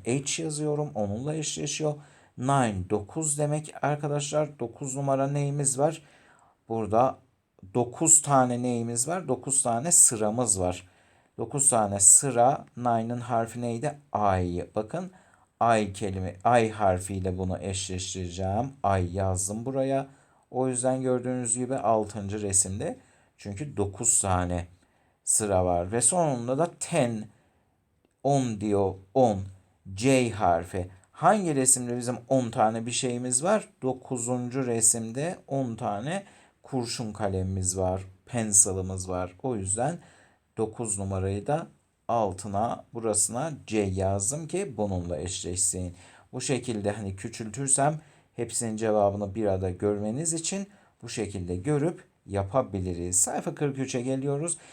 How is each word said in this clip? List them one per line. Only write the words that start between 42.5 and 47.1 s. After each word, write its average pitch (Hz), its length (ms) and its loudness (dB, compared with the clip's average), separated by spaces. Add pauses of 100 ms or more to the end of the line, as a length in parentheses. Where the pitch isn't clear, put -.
burasına 113 580 0 (140)
C 107 120 0
yazdım 98 680 0
ki 175 300 -4
bununla 90 420 -2
eşleşsin. 90 800 -4 (360)
Bu 127 80 -8
şekilde 113 500 -2
hani 101 260 -6